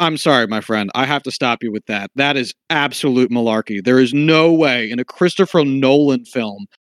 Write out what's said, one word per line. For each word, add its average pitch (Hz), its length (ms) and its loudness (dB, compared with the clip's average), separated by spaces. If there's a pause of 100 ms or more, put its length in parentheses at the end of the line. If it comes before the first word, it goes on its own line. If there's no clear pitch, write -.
I'm 160 160 0
sorry, 131 320 0
my 107 120 -4
friend. 104 360 -4
I 131 100 0
have 143 160 -2
to 131 80 -8
stop 120 320 -4
you 117 80 -6
with 104 160 -10
that. 98 300 -8
That 139 200 0
is 120 160 -4 (160)
absolute 139 640 0
malarkey. 113 520 -2
There 127 180 4
is 123 120 2
no 160 400 4
way 127 380 0
in 120 80 -6
a 123 60 -4
Christopher 180 600 0
Nolan 135 600 2
film 101 420 -8 (260)